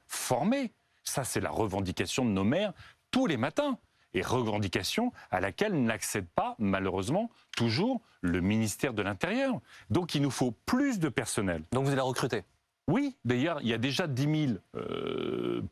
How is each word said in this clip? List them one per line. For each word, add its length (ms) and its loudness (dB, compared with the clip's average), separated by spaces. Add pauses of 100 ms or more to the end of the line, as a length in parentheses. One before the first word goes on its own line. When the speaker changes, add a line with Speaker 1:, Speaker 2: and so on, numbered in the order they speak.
Speaker 1:
formés. 640 0 (320)
Ça, 180 -4
c'est 180 -2
la 100 -2
revendication 760 -2
de 60 2
nos 140 2
maires 280 2 (400)
tous 140 4
les 100 2
matins. 420 0 (360)
Et 80 2
revendication 920 0 (180)
à 100 2
laquelle 340 0 (100)
n'accède 420 -2
pas, 320 -2
malheureusement, 680 0 (260)
toujours 460 2 (220)
le 180 2
ministère 540 0
de 80 -2
l'Intérieur. 580 -2 (300)
Donc 240 0
il 80 2
nous 80 2
faut 220 0 (120)
plus 340 2
de 120 0
personnel. 520 -2 (100)
Speaker 2:
Donc 120 2
vous 80 2
allez 80 2
recruter ? 420 0 (460)
Speaker 1:
Oui, 360 2
d'ailleurs, 380 2
il 60 0
y 60 2
a 40 -2
déjà 280 0
dix 200 0
mille, 340 2 (160)
euh, 960 -2